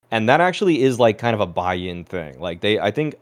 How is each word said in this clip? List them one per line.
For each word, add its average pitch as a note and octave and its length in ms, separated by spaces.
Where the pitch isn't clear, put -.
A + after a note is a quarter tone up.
and A2+ 180
that D3 120
actually F3 420
is, C3 160
like, A2+ 200
kind A#2 160
of G#2+ 60
a G2 60
buy-in F2+ 580
thing. D2+ 360
Like, F2 220
they, G#2 180
I G2+ 100
think, D3 320